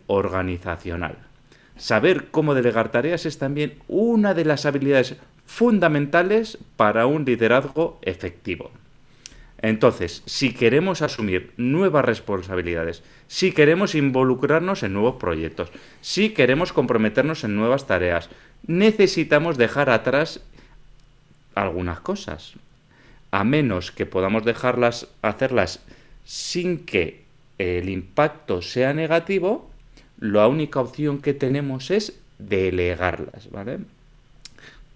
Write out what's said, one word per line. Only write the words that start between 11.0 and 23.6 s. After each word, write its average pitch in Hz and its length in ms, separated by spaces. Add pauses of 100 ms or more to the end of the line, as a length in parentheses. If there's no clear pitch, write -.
asumir 101 560
nuevas 147 460
responsabilidades, 90 960 (260)
si - 260
queremos 160 420
involucrarnos 139 880
en 98 100
nuevos 113 220
proyectos, 82 560 (300)
si 214 300
queremos 147 420
comprometernos 127 720
en 104 100
nuevas 123 320
tareas, 87 420 (380)
necesitamos 170 920
dejar 131 320
atrás 127 520 (1120)
algunas 90 460
cosas. 175 540 (760)
A 98 140
menos 120 460